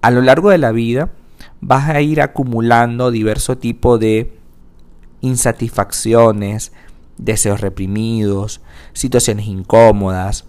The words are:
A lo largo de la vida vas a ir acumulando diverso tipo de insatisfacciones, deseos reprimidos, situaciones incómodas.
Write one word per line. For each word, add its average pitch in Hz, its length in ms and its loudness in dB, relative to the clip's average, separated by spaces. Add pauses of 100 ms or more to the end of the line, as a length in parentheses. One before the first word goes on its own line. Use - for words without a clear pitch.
A 117 80 4
lo 123 100 2
largo 143 300 4
de 185 80 6
la 123 140 0
vida 117 400 -2 (480)
vas 135 280 0
a 147 120 0
ir 151 200 0
acumulando 120 880 0
diverso 110 460 -2
tipo 117 420 0
de 110 380 -2 (840)
insatisfacciones, 113 1500 0 (440)
deseos 101 440 -2
reprimidos, 104 1000 -4 (320)
situaciones 117 540 0
incómodas. 98 1040 0